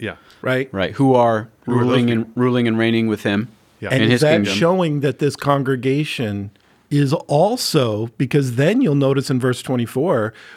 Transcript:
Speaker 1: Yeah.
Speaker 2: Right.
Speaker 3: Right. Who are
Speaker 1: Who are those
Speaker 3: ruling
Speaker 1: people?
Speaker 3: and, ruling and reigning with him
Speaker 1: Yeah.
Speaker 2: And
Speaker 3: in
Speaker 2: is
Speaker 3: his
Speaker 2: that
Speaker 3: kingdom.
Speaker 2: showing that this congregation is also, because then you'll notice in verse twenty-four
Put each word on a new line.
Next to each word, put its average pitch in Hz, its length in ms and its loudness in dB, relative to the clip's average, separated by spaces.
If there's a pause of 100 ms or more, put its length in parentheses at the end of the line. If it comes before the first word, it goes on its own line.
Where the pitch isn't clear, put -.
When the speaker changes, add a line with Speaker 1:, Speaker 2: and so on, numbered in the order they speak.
Speaker 1:
Yeah. 98 140 -10 (260)
Speaker 2:
Right. 131 320 -2
Speaker 3:
Right. 95 220 -2
Who 135 180 4
are 117 360 2 (160)
Speaker 1:
Who - 80 -2
are - 40 2
those 120 100 2
Speaker 3:
ruling 123 200 2
Speaker 1:
people? 117 160 0
Speaker 3:
and, 113 120 -12
ruling 123 320 0
and 113 100 0
reigning 113 300 2
with 104 160 -2
him 104 240 0 (320)
Speaker 1:
Yeah. 101 120 -10
Speaker 2:
And 131 120 2
Speaker 3:
in 110 40 4
Speaker 2:
is 117 60 4
Speaker 3:
his 123 80 2
Speaker 2:
that 151 160 4
Speaker 3:
kingdom. 98 180 0
Speaker 2:
showing 165 460 0
that 123 180 -2
this 143 160 -2
congregation 131 1120 -2 (400)
is 143 240 2
also, 147 920 0 (100)
because 135 380 0
then 175 260 2
you'll 156 140 2
notice 135 340 0
in 131 100 0
verse 127 220 -2
twenty-four 123 720 -2 (240)